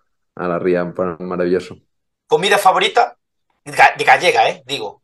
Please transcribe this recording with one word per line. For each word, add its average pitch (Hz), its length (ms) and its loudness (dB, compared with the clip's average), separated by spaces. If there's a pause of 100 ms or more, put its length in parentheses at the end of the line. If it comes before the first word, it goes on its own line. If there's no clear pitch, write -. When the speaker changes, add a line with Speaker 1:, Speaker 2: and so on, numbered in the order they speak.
(360)
Speaker 1:
a 87 120 -8
la 87 120 -4
ría, 87 340 -2
pa-, 90 260 -6
maravilloso. 90 580 -4 (540)
Speaker 2:
¿Comida 190 260 2
favorita? 202 600 0 (480)
Ga-, 143 320 2
de 147 80 -2
gallega, 131 440 4
¿eh? - 160 -10
Digo. 110 380 -10